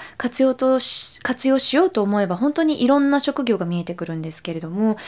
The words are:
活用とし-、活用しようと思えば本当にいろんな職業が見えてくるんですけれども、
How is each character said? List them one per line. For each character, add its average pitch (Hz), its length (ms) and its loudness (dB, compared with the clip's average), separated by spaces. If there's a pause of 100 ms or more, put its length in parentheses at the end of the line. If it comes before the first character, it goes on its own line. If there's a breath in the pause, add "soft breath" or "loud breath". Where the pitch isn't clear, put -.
(160 loud breath)
活 - 260 -2
用 262 120 4
と 262 260 2
し-、 - 420 -2
活 262 260 -2
用 262 100 4
し 262 180 2
よ 359 100 6
う 370 40 0
と 220 120 0
思 202 180 2
え 196 60 2
ば 180 100 -2
本 277 180 0
当 330 100 0
に 311 180 0
い 240 60 4
ろ 285 100 6
ん 277 120 2
な 277 100 2
職 277 240 -2
業 233 120 2
が 180 80 -4
見 175 140 -2
え 170 60 -4
て 170 100 -8
く 175 100 -10
る 165 120 -6
ん 160 60 -6
で 160 80 -8
す - 120 -10
け 170 120 -6
れ 160 60 -8
ど 160 80 -8
も、 214 280 0 (120)